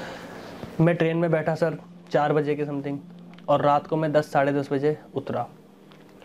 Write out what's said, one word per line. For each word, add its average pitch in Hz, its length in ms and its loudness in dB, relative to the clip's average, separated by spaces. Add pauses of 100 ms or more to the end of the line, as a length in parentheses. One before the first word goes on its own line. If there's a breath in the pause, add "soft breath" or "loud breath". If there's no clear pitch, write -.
(800 loud breath)
मैं 165 160 4
ट्रेन 165 220 2
में 170 140 2
बैठा 160 240 0
sir, 156 220 0 (340)
चार 151 220 2
बजे 147 220 2
के 147 100 -4
something, 143 340 -6 (500)
और 143 120 4
रात 143 260 4
को 156 100 -2
मैं 156 140 0
दस, 151 200 2
साढ़े 143 220 4
दस 139 200 -2
बजे 147 240 0 (180)
उतरा। 120 320 -4 (760 loud breath)